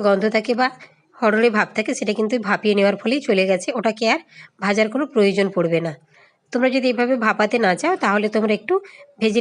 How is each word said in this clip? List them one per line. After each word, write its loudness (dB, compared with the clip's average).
গন্ধ 2
থাকে -2
বা 2
হরড়ে 2
ভাব 2
থাকে, -4
সেটা -4
কিন্তু -2
ভাপিয়ে 0
নেওয়ার 2
ফলেই -2
চলে 2
গেছে, -2
ওটাকে -4
আর -6
ভাজার 0
কোনো -2
প্রয়োজন 2
পড়বে 0
না। -8
তোমরা 2
যদি 0
এভাবে 0
ভাপাতে 0
না 4
চাও, 0
তাহলে 0
তোমরা 0
একটু -4
ভেজে 0